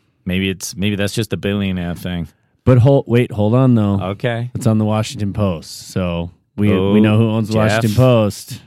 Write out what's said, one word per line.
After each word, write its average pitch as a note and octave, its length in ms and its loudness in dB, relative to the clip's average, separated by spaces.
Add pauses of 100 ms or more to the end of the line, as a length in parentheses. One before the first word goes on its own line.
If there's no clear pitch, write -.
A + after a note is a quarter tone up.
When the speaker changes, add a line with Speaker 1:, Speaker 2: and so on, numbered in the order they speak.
(260)
Speaker 1:
Maybe F#2+ 240 -2
it's, - 260 -10
maybe G2+ 200 -2
that's G2 180 -4
just A2+ 180 -4
a F2 60 -6
billionaire F#2+ 560 -4
thing. F2 340 -8 (360)
Speaker 2:
But B2 160 6
hold, C#3 280 4
wait, A#2+ 240 0
hold G#2 220 0
on, B2+ 200 4
though. G2+ 280 2
Speaker 1:
Okay. A#2 520 -6
Speaker 2:
It's - 120 -2
on A2 100 2
the G#2+ 80 2
Washington G#2+ 480 -4
Post, F#2+ 560 -4
so F2 420 -6 (260)
we, G#2 140 0
Speaker 1:
Oh, G2 220 0
Speaker 2:
we G#2 80 6
know G#2+ 160 4
who A2+ 140 2
owns A2 180 -2
the A2 60 -4
Speaker 1:
Jeff. G#2+ 180 2
Speaker 2:
Washington A2 240 0
Post. A#2 720 2